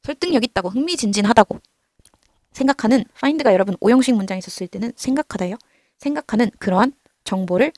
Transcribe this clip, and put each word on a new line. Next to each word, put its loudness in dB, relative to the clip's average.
설득력 -2
있다고, -6
흥미진진하다고 0
생각하는, 0
find가 2
여러분 2
오형식 4
문장에 -4
있었을 -10
때는 -8
생각하다예요. -4
생각하는 -2
그러한 0
정보를 0